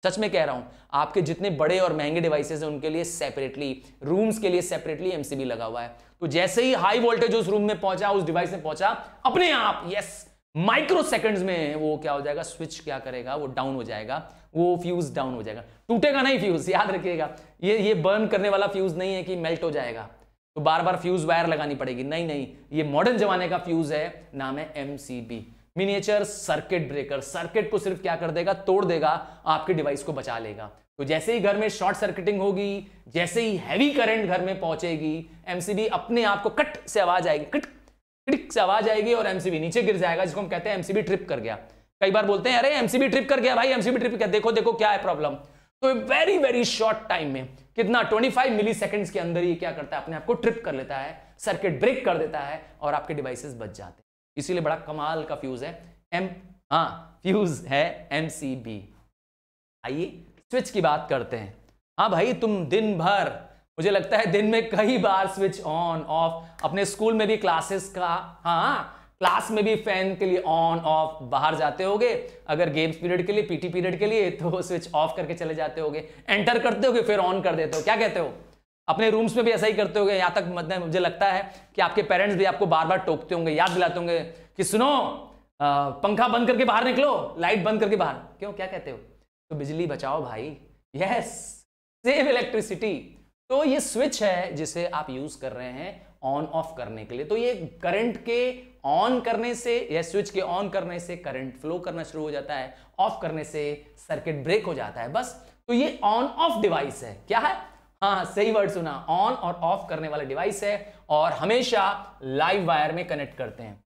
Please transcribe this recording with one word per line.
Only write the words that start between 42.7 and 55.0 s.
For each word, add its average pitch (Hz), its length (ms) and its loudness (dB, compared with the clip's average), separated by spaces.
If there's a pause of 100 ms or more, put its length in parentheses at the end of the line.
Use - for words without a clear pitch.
एमसीबी 262 380 2
ट्रिप 262 220 2
कर 269 100 6
गया 247 160 4
भाई, 233 120 4
एमसीबी 247 320 2
ट्रिप 226 200 -2
कर, 214 80 2
देखो, 208 240 2
देखो 220 220 4
क्या 208 180 4
है 196 100 2
प्रॉब्लम।" 151 280 0 (520)
तो 262 120 4
very, 277 460 4
very 247 240 4
short 220 360 2
time 165 260 -2
में, 131 240 -4 (260)
कितना, 226 280 4
ट्वेंटी 226 260 4
फ़ाइव 254 240 2
मिलीसेकंड्स 208 560 0
के 196 100 -4
अंदर 170 240 -2
ही 175 120 2
क्या 170 160 -6
करता 147 260 -8
है, 139 60 -6
अपने 165 120 -8
आप 151 100 -10
को 240 80 2
ट्रिप 226 320 0
कर - 100 -4
लेता 135 220 -6
है, 143 420 -12
सर्किट 180 400 -2
ब्रेक 254 260 2
कर 180 120 2
देता 151 220 -2
है 143 260 -8 (160)
और 147 120 0
आपके 147 200 -4
डिवाइसेस 131 440 -8
बच 110 200 -12
जाते 95 140 -16
हैं। - 140 -20 (320)
इसीलिए 175 240 -2
बड़ा 151 140 0
कमाल 156 480 -6